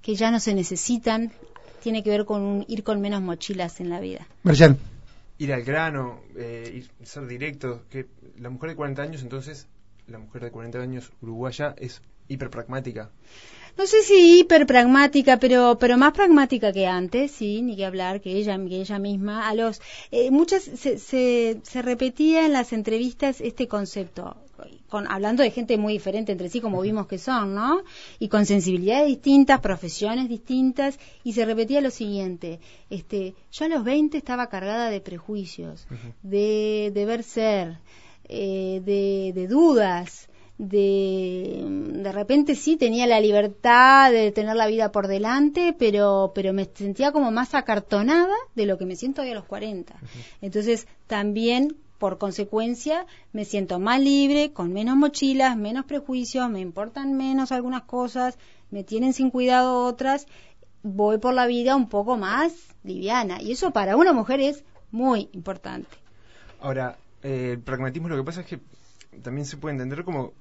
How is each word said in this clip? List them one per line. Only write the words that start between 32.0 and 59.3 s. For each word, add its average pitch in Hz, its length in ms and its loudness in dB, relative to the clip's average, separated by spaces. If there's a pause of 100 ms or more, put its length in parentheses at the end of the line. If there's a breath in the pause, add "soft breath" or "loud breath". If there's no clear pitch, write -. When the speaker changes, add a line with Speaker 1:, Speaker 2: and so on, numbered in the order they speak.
Speaker 1:
este, 190 460 -8 (160)
yo - 140 -8
a - 20 -2
los 311 160 -2
veinte 302 340 0
estaba 247 300 -6
cargada 214 420 -4
de 202 120 -6
prejuicios, 170 880 -12
Speaker 3:
Ujú. 117 220 -14 (100)
Speaker 1:
de 208 720 -2
deber 220 300 -2
ser, 196 560 -2 (500 soft breath)
eh, 190 560 -6
de, 196 500 -2
de 185 140 -4
dudas, 220 800 2 (280 soft breath)
de, 190 1080 -2
de 190 460 -6
repente 277 420 2
sí 311 220 0
tenía 240 300 0
la 226 120 6
libertad 233 880 6
de 220 220 4
tener 214 240 -2
la 226 120 2
vida 220 220 0
por 202 200 -2
delante, 285 680 0
pero, 202 560 2
pero 190 200 -2
me 196 200 -4
sentía 208 380 -2
como 285 180 2
más 233 260 -4
acartonada 262 800 0 (220)
de 214 100 0
lo 190 120 0
que 190 80 -8
me 185 100 -8
siento 269 260 -8
hoy 254 100 -6
a 226 40 -6
los 196 80 -12
cuarenta. 202 520 -12
Speaker 3:
Ujú. 127 240 -18 (220 loud breath)
Speaker 1:
Entonces, 208 460 -2 (200 soft breath)
también, 226 680 0 (220)
por 185 200 -4
consecuencia, 233 880 -4 (280 soft breath)
me 214 100 -8
siento 185 360 -4
más 233 200 0
libre, 277 540 2
con 175 180 -6
menos 220 240 -2
mochilas, 269 640 2
menos 220 260 -6
prejuicios, 254 640 -6
me 196 120 -6
importan 233 560 -6
menos 262 340 -2
algunas 254 320 -4
cosas, 247 540 -4 (340 soft breath)
me 202 140 -10
tienen 240 260 0
sin 262 200 0